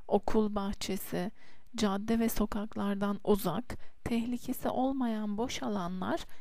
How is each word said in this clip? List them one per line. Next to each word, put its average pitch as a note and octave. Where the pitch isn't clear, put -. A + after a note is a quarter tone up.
okul G#3
bahçesi, G3
cadde G#3+
ve A3+
sokaklardan G3+
uzak, G3+
tehlikesi A#3+
olmayan A#3
boş B3
alanlar F#3+